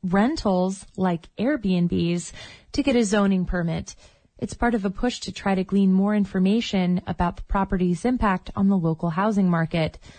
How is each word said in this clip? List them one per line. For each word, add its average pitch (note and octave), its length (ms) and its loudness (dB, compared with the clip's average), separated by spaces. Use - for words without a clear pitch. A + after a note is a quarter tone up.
rentals, G3 840 0
like F3+ 420 -2
Airbnbs, F3+ 960 0
to D4 100 0
get C4+ 120 2
a A#3+ 80 4
zoning G3 420 2
permit. E3+ 500 -4
It's - 160 -8
part A#3+ 220 0
of G3+ 100 -2
a G3+ 60 -2
push B3 300 -4
to - 100 -10
try G3 240 -2
to F#3 80 0
glean F#3+ 300 2
more G3 200 2
information F#3+ 920 0
about F3+ 300 -2
the - 60 -10
property's F#3 640 0
impact A3 500 0
on G3 120 2
the G3 100 4
local E3 340 0
housing G3 380 2
market. E3 480 0